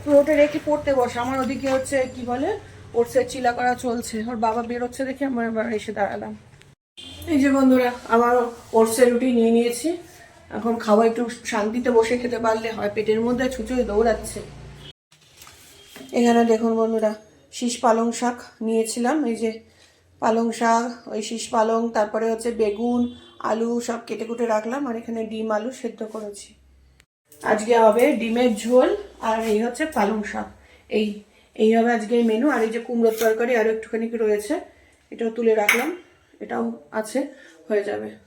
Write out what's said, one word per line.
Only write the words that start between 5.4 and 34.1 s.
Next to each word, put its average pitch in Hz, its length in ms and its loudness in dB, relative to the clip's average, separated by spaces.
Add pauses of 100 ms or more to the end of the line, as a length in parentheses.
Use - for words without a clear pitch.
এবার 226 280 -2
এসে 214 180 -6
দাঁড়ালাম। 214 420 -4 (960)
এই 320 140 2
যে 277 100 4
বন্ধুরা, 254 400 4 (160)
আমার 240 280 4 (380)
ওটসের 226 380 6
রুটি 240 200 0
নিয়ে 226 200 4
নিয়েছি, 240 460 0 (520)
এখন 220 260 -4
খাবো। 214 260 4
একটু 233 220 2 (220)
শান্তিতে 226 460 -2
বসে 233 260 4
খেতে 233 220 -4
পারলে 226 320 0
হয়, 208 240 -4
পেটের 214 260 2
মধ্যে 247 280 0
ছুঁচোয় 247 340 -4
দৌড়াচ্ছে। 214 560 0 (1700)
এখানে 240 320 4
দেখুন 226 300 2
বন্ধুরা, 220 360 0 (420)
শীষ 240 240 -4
পালং 233 340 2
শাক 240 260 -4 (240)
নিয়েছিলাম, 226 640 -2
এই 233 100 -2
যে 220 160 -4 (680)
পালং 226 320 0
শাক, 233 560 0
ওই 214 140 -8
শীষ 220 280 -8
পালং, 226 400 2
তারপরে 220 420 -2
হচ্ছে 226 200 -4
বেগুন, 226 500 0 (380)
আলু 226 300 -2 (120)
সব 233 260 -6
কেটে 220 180 -8
কুটে 233 200 -4
রাখলাম, 233 420 -2
আর 233 80 -6
এখানে 233 300 -8
ডিম 220 260 -6
আলু 214 200 -2
সেদ্ধ - 320 -10
করেছি। 214 460 -12 (920)
আজকে 214 340 0
হবে 226 340 6
ডিমের 233 440 0
ঝোল, 254 340 4 (400)
আর 220 80 0 (140)
এই 208 140 2
হচ্ছে - 180 -4 (120)
পালং 214 240 0 (120)
শাক। 214 160 -8 (420)
এই, 214 180 0 (480)
এই 220 200 4
হবে 226 220 4
আজকের 220 320 0
মেনু। 226 260 2
আর 226 120 0
এই - 80 -4
যে 233 120 -2
কুমড়োর 226 360 2
তরকারি 233 360 2
আরও 220 160 2
একটুখানি 226 300 -6 (180)